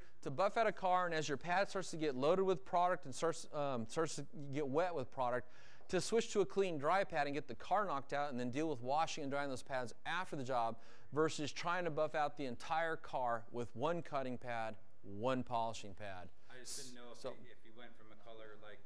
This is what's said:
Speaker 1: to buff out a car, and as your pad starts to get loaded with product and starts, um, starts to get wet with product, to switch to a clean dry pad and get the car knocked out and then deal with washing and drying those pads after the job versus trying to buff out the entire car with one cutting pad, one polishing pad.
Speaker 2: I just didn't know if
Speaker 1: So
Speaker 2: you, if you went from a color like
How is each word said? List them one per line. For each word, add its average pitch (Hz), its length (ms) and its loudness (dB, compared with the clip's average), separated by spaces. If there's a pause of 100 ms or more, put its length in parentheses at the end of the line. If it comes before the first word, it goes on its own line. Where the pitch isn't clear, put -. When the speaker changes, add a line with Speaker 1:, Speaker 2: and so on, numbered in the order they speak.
(220)
Speaker 1:
to 156 100 -2
buff 185 240 4
out 226 120 6
a 196 40 6
car, 180 340 4
and 170 80 0
as 156 140 2
your 143 100 2
pad 180 320 2
starts 190 220 -2
to 170 60 -4
get 151 180 2
loaded 165 280 6
with 185 200 2
product 180 420 2
and 131 80 -4
starts, - 400 0
um, 139 360 0
starts 160 260 0
to 147 100 -4 (280)
get 147 120 0
wet 165 300 2
with 131 160 -2
product, 123 380 0 (400)
to 185 100 2
switch 220 320 2
to 208 80 2
a 185 60 6
clean 190 320 2
dry 170 260 4
pad 151 240 0
and 143 80 -2
get 143 120 -2
the 117 80 -4
car 196 300 2
knocked 143 280 -2
out 143 180 0
and 123 80 -2
then 123 100 0
deal 151 200 0
with 123 120 -2
washing 147 420 0
and 135 80 -2
drying 143 180 0
those 127 120 -4
pads 127 320 -2 (120)
after 170 320 -2
the 135 60 -2
job 117 340 2 (340)
versus 151 400 2
trying 180 320 0
to 165 80 2
buff 151 240 2
out 147 220 2
the 143 80 -2
entire 160 500 0
car 120 560 0
with 117 240 -2
one 156 260 2
cutting 127 360 -2
pad, 113 380 -2 (280)
one 120 400 0
polishing 113 500 0
pad. 95 360 -4 (200)
Speaker 2:
I 123 120 -6
just 123 160 -6
didn't 127 180 -6
know 120 180 -8
if 113 60 -6
Speaker 1:
So 131 100 -4
Speaker 2:
you, 123 220 -4
if 107 140 -6
you 113 120 -6
went 120 200 -8
from 110 140 -8
a 107 120 -8
color 110 400 -8
like 104 220 -6